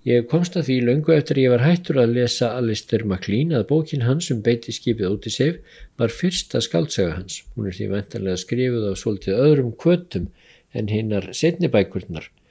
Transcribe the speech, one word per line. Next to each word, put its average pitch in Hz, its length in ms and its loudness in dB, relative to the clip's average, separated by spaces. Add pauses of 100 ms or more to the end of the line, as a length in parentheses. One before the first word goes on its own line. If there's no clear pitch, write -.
Ég 120 240 2
komst 175 320 0
að 139 80 -2
því 131 100 2 (120)
löngu 151 260 4
eftir 143 240 2
ég 131 140 4
var 120 100 4
hættur 170 400 2
að 117 140 2
lesa 120 420 0
Alistair 110 480 0
MacLean 104 480 0
að 110 160 0
bókin 151 320 0
hans 135 320 0
um 110 80 -4
beitiskipið 113 720 0
Ódysseif - 640 -4 (220)
var 113 100 0
fyrsta - 480 -4
skáldsaga 87 640 -2
hans. - 240 -12 (100)
Hún 104 160 -6
er 90 80 -10
því 98 140 -6
væntanlega 98 500 -6
skrifuð 120 480 -2
á - 80 -2
svolítið 104 480 -2
öðrum 135 320 4
hvötum 175 540 0 (420)
en 107 160 -4
hinar 107 480 -2
seinni 170 320 0
bækurnar 92 640 -2 (180)